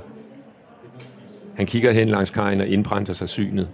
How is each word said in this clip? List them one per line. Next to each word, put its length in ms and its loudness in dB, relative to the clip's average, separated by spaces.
Han 100 -2
kigger 260 4
hen 180 4
langs 200 2
kajen 320 0
og 60 -2
indprænter 460 0
sig 160 -6
synet. 440 -2